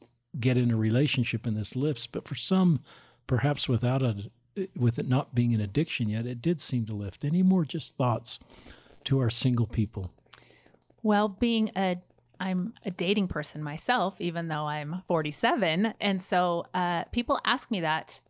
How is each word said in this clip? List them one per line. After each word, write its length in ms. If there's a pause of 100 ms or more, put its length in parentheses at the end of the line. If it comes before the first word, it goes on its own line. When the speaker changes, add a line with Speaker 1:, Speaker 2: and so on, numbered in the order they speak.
(380)
Speaker 1:
get 180
in 140
a 60
relationship 680
and 100
this 180
lifts. 320
But 220
for 80
some, 480 (420)
perhaps 420
without 360
a, 260 (460)
with 220
it 100
not 260
being 180
an 80
addiction 480
yet, 160
it 160
did 200
seem 260
to 80
lift. 300
Any 180
more 220
just 320
thoughts 420 (680)
to 140
our 100
single 380
people? 460 (880)
Speaker 2:
Well, 260
being 480
a, 240 (400)
I'm 340 (100)
a 60
dating 380
person 340
myself, 580
even 280
though 180
I'm 400
forty-seven. 920
And 220
so, 520
uh, 300
people 400
ask 260
me 100
that. 500